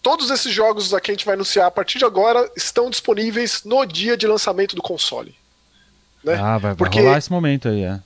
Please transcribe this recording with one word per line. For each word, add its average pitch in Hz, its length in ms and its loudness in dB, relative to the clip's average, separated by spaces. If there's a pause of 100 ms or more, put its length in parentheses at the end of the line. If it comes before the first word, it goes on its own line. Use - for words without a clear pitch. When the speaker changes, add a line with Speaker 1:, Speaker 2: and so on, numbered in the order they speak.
Speaker 1:
todos 269 300 0
esses 254 220 -2
jogos 208 420 0
aqui 196 160 -2
a 202 40 0
gente 196 120 -6
vai 202 80 2
anunciar 196 320 2
a 180 40 4
partir 202 280 -4
de 262 60 4
agora 233 520 2
estão 240 320 0
disponíveis 226 760 -2
no 247 200 2
dia 202 320 -2
de 208 100 -2
lançamento 196 500 0
do - 60 -6
console. - 520 -6 (880)
Né? 160 120 0
Speaker 2:
Ah, 113 240 0
vai, - 0 -
vai 196 180 -2
Speaker 1:
Porque 185 240 2
Speaker 2:
rolar 185 180 6
esse - 120 -6
momento 147 380 0
aí, 104 140 0
é. 95 240 -4